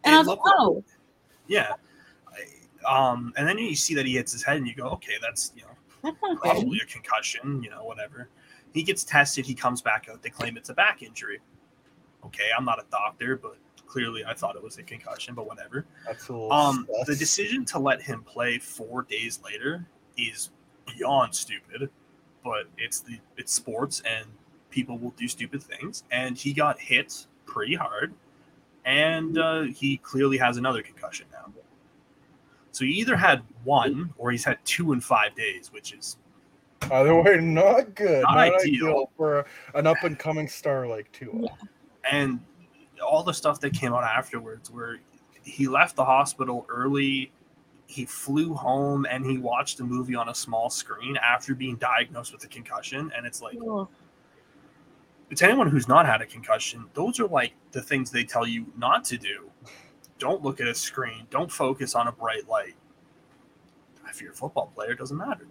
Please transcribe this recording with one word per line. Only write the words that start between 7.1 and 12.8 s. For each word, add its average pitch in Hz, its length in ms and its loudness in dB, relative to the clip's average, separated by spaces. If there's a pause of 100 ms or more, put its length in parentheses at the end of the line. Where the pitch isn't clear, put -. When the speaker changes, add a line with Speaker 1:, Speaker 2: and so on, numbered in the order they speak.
Speaker 2:
you 107 60 -14
know, 107 140 -16
whatever." 110 460 -12 (440)
He 160 100 -2
gets 185 200 -2
tested, 143 420 2
he 127 100 -6
comes 123 260 -2
back 110 300 -2
out, 113 100 -20
they 117 80 -12
claim 117 280 -8
it's - 120 -16
a 127 60 -14
back 196 260 2
injury. 107 380 -14 (880)
Okay, 104 300 -4
I'm 127 100 0
not 117 140 0
a - 120 -16